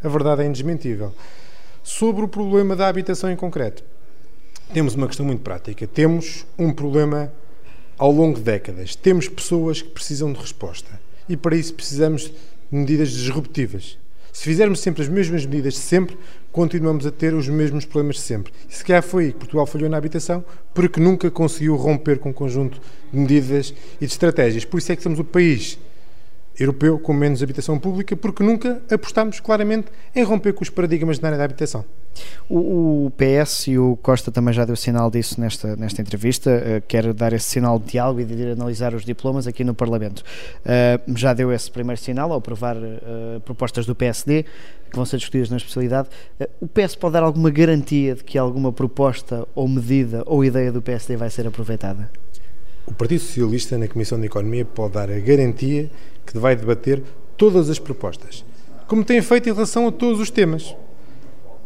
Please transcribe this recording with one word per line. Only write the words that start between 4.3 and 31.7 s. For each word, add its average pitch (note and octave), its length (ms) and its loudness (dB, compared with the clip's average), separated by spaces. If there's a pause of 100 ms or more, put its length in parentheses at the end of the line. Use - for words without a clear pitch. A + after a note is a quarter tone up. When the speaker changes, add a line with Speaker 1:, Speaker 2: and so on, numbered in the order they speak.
Speaker 1:
temos D3+ 200 2
uma C3 140 0
questão C#3+ 180 -4
muito C3 160 -2
prática. G2+ 460 -6
Temos D#3+ 580 2 (120)
um E3 140 2
problema D3 600 0 (680)
ao C#3 140 6
longo D3+ 260 4
de A2 60 -4
décadas. G2 520 -2
Temos F#3 320 4
pessoas D#3+ 540 -2
que - 80 -6
precisam D3 420 -4
de C3 80 -4
resposta - 600 -6 (280)
e F3+ 80 -2
para D#3+ 200 0
isso D#3 180 0
precisamos D3 500 0
de - 100 -6 (380)
medidas C#3+ 400 2
disruptivas. B2 840 -4 (340)
Se - 120 -6
fizermos F3+ 360 4
sempre D#3 220 0
as C#3 80 0
mesmas E3+ 360 2
medidas C3+ 280 0
de - 60 -6
sempre, F3+ 380 2 (340)
continuamos D#3+ 540 2
a D3 60 -2
ter D#3+ 220 0
os D3+ 160 0
mesmos D3+ 340 2
problemas D3 340 0
de - 40 -6
sempre. G#2+ 320 -4 (160)
E - 40 -6
se - 100 -6
calhar F3 200 6
foi F3 220 2
aí C#3 80 2
que - 60 -6
Portugal D3 260 0
falhou D3+ 240 0
na D#3 80 0
habitação, D#3+ 460 -2 (300)
porque F3 260 2
nunca F3+ 300 4
conseguiu D#3 460 2
romper C#3+ 440 2
com C#3+ 100 -2
um C3 40 -2
conjunto C3+ 460 -2 (320)
de C3 80 0
medidas C#3 540 4 (260)
e D3 60 -2
de C3+ 60 -4
estratégias. B2+ 520 4
Por - 140 -2
isso E3 140 0
é E3+ 40 0
que - 80 -4
somos D#3+ 160 0
o E3 40 -2
país E3 540 2 (840)
europeu C#3+ 400 2
com D#3 140 0
menos C#3+ 280 2
habitação C#3 380 -2
pública, F#3+ 360 -2
porque A3+ 280 0
nunca A#3+ 380 2 (100)
apostamos A3 480 0
claramente G#3+ 480 2 (280)
em B3 80 4
romper G3+ 300 2
com G3 100 -4
os E3 60 -2
paradigmas D#3+ 500 0
na D#3 100 0
área D3+ 80 0
da C#3+ 80 0
habitação. C3 380 -2 (680)